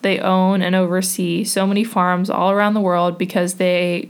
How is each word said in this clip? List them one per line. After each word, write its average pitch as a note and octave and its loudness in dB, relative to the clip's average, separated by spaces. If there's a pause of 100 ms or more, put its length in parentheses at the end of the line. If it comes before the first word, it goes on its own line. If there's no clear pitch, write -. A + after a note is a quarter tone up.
They G3 0
own F#3 2
and F3+ 0
oversee F#3 0
so G3 0
many G3+ 0
farms F3+ 0
all F3+ 0
around G#3 2
the G#3+ 0
world F3 0
because F3+ -2
they F3+ 0